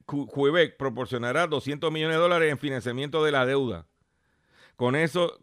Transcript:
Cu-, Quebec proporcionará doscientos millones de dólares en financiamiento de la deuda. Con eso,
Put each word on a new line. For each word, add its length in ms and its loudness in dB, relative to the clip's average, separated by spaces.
Cu-, 220 -6
Quebec 500 2
proporcionará 720 -2
doscientos 460 -2
millones 240 -2
de 60 2
dólares 280 4
en 80 -2
financiamiento 680 -4
de 60 2
la 160 2
deuda. 400 0
Con 220 0
eso, 460 0